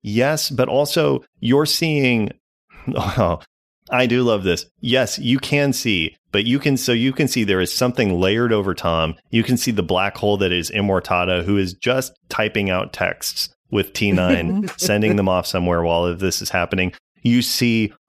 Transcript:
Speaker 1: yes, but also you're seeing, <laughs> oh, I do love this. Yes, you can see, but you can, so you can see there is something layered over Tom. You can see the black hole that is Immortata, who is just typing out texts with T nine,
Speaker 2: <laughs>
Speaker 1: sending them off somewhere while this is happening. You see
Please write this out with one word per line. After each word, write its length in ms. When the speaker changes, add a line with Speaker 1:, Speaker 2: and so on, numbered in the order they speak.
Speaker 1:
yes, 480
but 180
also 560
you're 260
seeing, 640
<laughs> 340
oh, 460
I 160
do 160
love 220
this. 220
Yes, 380
you 220
can 320
see, 440
but 140
you 140
can, 160
so 160
you 200
can 160
see 160
there 160
is 140
something 460
layered 320
over 220
Tom. 420
You 120
can 140
see 160
the 100
black 340
hole 220
that 140
is 180
Immortata, 760
who 140
is 160
just 380
typing 420
out 220
texts 560
with 200
T 200
nine, 560
Speaker 2:
<laughs> 80
Speaker 1:
sending 400
them 120
off 180
somewhere 360
while 340
this 240
is 100
happening. 420
You 200
see 500